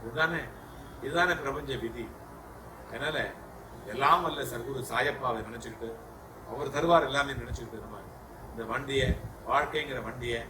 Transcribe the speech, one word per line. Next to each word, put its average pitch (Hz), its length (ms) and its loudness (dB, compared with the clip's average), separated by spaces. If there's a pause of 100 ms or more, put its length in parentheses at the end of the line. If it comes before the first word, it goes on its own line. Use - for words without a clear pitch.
இதுதானே, 156 360 2 (600)
இதுதானே 170 340 4
பிரபஞ்ச 135 400 -2
விதி. 113 340 -4 (800)
அதனால 127 440 -2 (540)
எல்லாம் 143 360 8
வல்ல 151 200 0
சர்க்குரு 123 400 -4
சாயப்பாவை 123 600 2
நினைச்சுக்கிட்டு, 113 480 -8 (600)
அவர் 135 200 -2
தருவார் 156 360 8
எல்லாமே 139 260 2
நினைச்சுக்கிட்டு, 117 480 -6
நம்ம 110 200 -12 (520)
இந்த 117 120 -6
வண்டியை, 135 540 2 (300)
வாழ்க்கைங்கிற 139 560 2
வண்டியை 117 460 -2